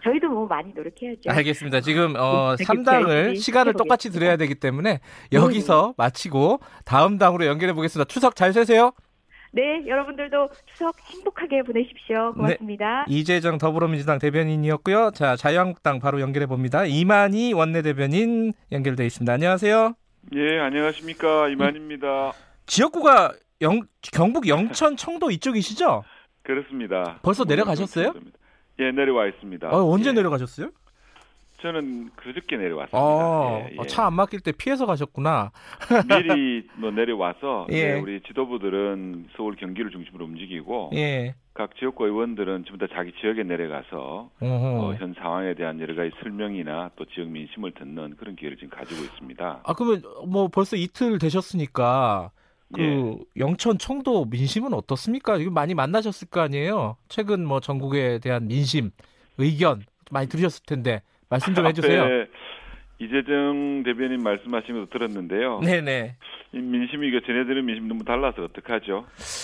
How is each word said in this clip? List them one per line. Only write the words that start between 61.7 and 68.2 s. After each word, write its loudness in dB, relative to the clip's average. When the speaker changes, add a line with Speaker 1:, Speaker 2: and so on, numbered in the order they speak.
Speaker 3:
네. 2
이재정 -2
대변인 -2
말씀하신 -4
것도 -8
들었는데요. -4
Speaker 2:
네네. -2
Speaker 3:
이 -10
민심이, -4
이거 0
전해드리는 -2
민심 -6
너무 -6
달라서 -2